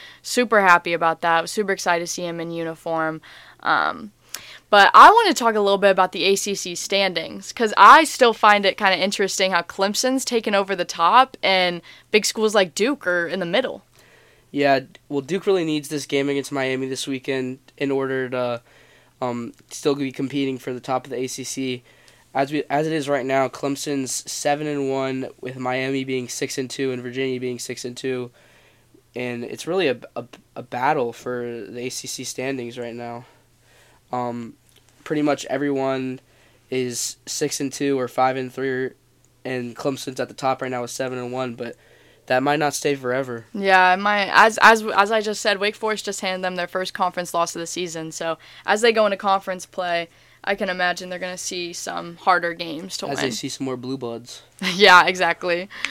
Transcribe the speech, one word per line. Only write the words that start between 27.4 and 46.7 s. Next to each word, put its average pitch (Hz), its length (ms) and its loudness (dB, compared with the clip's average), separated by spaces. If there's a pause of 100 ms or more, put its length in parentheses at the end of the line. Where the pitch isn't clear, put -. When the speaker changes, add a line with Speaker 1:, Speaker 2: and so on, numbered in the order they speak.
Speaker 2:
being 123 180 -6
six - 280 -12
and 123 100 -10
two, 123 360 -6 (840)
and 123 280 -8
it's - 220 -12
really 175 220 0
a, 120 100 0 (180)
a, - 100 -8 (320)
a 123 60 -12
battle 127 500 -2
for 120 540 -8
the 120 180 -10
A 127 40 -6
C - 180 -12
C - 180 -10
standings 127 520 -8
right 120 180 -10
now. 120 300 -12 (840)
Um, 120 440 -6 (500)
pretty 151 180 -2
much 147 260 0
everyone 135 720 -2 (480)
is 123 560 -6
six - 340 -6
and 135 140 -6
two 139 260 -2
or 123 80 -4
five 131 300 0
and 127 160 -8
three, 131 380 -4 (520)
and 123 320 -8
Clemson's 135 460 -6
at 120 80 -6
the 107 40 -18
top 131 280 -4
right 127 100 -6
now 123 120 -6
with 120 80 -10
seven 127 260 -6
and 123 160 -8
one, 127 220 -6
but 117 200 -12 (520)
that 127 160 2
might 147 160 2
not 147 140 0
stay 147 220 -2
forever. 127 580 -6
Speaker 1:
Yeah, 190 400 6
it 190 40 0
might. 202 360 0
As, 220 280 8
as, 220 220 8
as 202 280 2
I 220 100 2
just 208 200 -4
said, 202 180 0
Wake 208 160 -2
Forest 214 300 -6
just 202 160 -8
handed 185 220 -6
them 185 120 -4
their 175 120 -4
first 185 260 -6